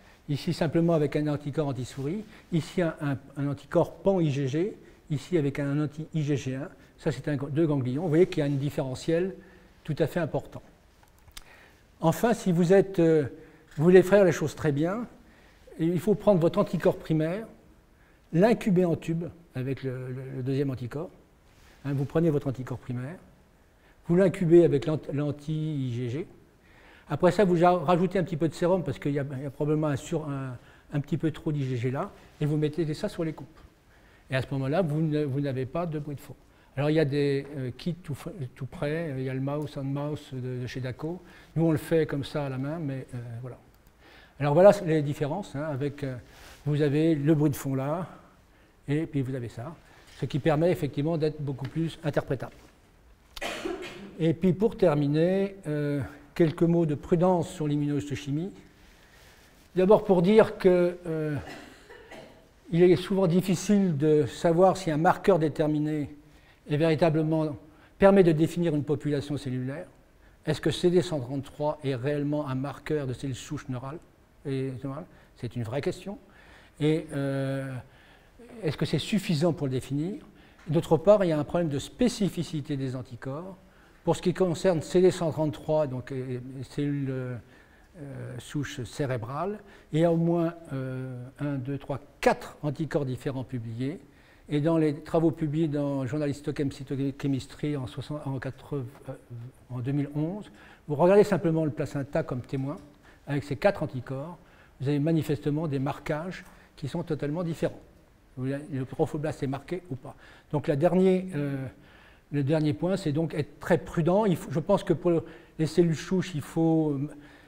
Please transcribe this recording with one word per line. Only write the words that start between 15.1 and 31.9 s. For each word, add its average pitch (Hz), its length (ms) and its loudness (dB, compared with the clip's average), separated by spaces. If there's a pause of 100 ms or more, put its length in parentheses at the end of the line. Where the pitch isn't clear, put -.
il 165 200 2
faut 214 140 2
prendre 196 280 4
votre 170 180 2
anticorps 180 380 2
primaire, 165 500 -2 (840)
l'incuber 202 500 4
en 160 140 2
tube 165 280 -4 (300)
avec 131 260 -6
le, 127 280 -8
le, 127 120 -8 (140)
le 131 80 -8
deuxième 135 260 -2
anticorps. 131 400 -8 (760)
Hein, 139 80 -2
vous 139 100 0
prenez 165 260 2
votre 147 180 0
anticorps 127 300 -6
primaire, 127 380 -8 (920)
vous 170 100 4
l'incubez 170 480 6
avec 139 200 2
l'ant-, 156 140 0 (140)
l'anti-I 147 800 -4
G 123 160 -4
G. 151 180 -6 (800)
Après 170 220 4
ça, 208 140 4
vous 180 100 4
ja-, 175 160 6
rajoutez 180 480 2
un 175 40 0
petit 156 140 -4
peu 160 120 0
de - 40 -8
sérum 175 300 0
parce 139 160 -6
qu'il 143 140 -4
y 147 60 -2
a, 139 60 -4 (120)
il 135 60 -10
y 147 40 -8
a - 20 -6
probablement 151 380 0
un, 143 80 0
sur, 156 340 -6
un, 135 280 -8 (360)
un 147 60 0
petit 147 180 -4
peu 156 140 0
trop 151 220 -6
d'I 143 120 -2
G 127 120 -2
G 123 140 -2